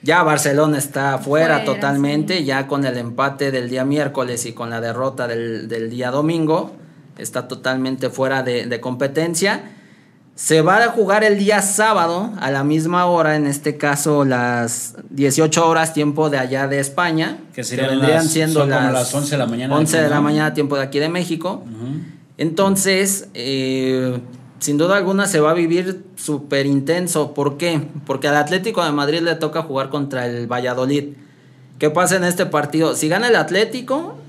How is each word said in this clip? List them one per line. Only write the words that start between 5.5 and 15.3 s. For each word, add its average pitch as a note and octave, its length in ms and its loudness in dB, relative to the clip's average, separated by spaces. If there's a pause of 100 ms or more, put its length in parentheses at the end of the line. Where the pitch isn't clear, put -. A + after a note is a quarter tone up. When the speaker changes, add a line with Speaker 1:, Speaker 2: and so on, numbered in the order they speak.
Speaker 1:
del A2+ 220 -6
día B2 220 -4
domingo, D#3 640 0 (440)
está B2 320 -8
totalmente C3 600 -4
fuera C3 340 -2
de, B2 240 -2
de A#2+ 120 -4
competencia. D#3 920 -2 (640)
Se D#3+ 260 4
va F#3 200 6
a A#3 60 4
jugar G#3+ 380 2
el G#3 120 4
día G3+ 240 2
sábado G3 760 2
a C3+ 100 -2
la C#3 140 0
misma D#3+ 440 2
hora, D#3+ 280 4
en D3+ 100 2
este C#3+ 300 -2
caso D3 480 0
las A#2+ 720 -2 (140)
dieciocho D#3 580 2